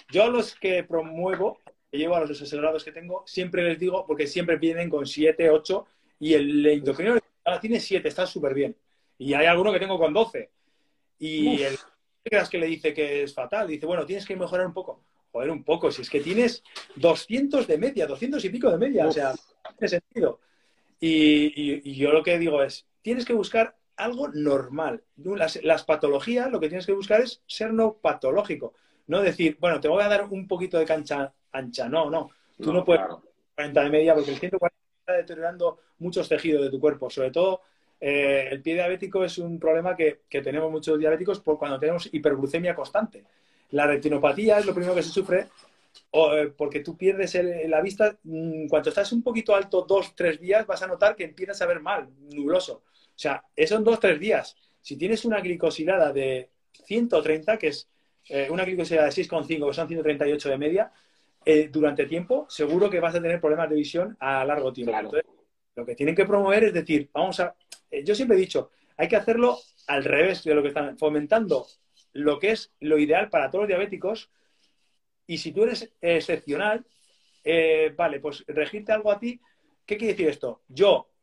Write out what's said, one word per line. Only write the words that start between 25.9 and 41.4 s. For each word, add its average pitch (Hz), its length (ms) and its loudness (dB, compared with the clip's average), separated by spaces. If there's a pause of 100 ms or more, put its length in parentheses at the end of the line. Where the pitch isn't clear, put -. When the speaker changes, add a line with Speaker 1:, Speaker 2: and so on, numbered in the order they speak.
Speaker 1:
lo 220 80 -2
que 156 80 -2
tienes 180 180 -8
que 196 80 0
buscar 196 280 2
es 254 260 -8
ser 226 260 -6
no 220 200 2
patológico. 147 800 -2 (340)
No 175 140 0
decir, 165 380 2
"Bueno, 170 200 0
te 147 80 -2
voy 185 160 4
a 208 60 2
dar 202 200 2
un 190 180 -8
poquito 180 300 -4
de 160 80 2
cancha 147 480 -4 (180)
ancha". 127 360 -8
No, 151 220 0
no. 156 220 -4 (260)
Tú - 100 -8
Speaker 2:
No, 165 120 2
Speaker 1:
no 180 60 0
puedes 170 160 4
Speaker 2:
claro. 85 220 -8 (320)
Speaker 1:
cuarenta 147 280 0
de 143 60 0
media 156 260 6
porque 143 160 2
el 135 60 -6
ciento 180 220 -6
cuarenta - 220 -2 (180)
está - 140 -6
deteriorando 175 680 -4 (200)
muchos 180 280 -4
tejidos 151 360 2
de 139 60 0
tu 131 100 -4
cuerpo. 143 300 0
Sobre 131 220 -4
todo, 185 300 2 (380)
eh, 139 520 2
el 139 100 -6
pie 165 120 -2
diabético 185 500 -2
es 175 140 -4
un 170 220 -8
problema 165 360 2
que, 156 340 0
que 139 120 -4
tenemos 151 300 -2
muchos 156 260 0
diabéticos 160 420 0
por 151 180 0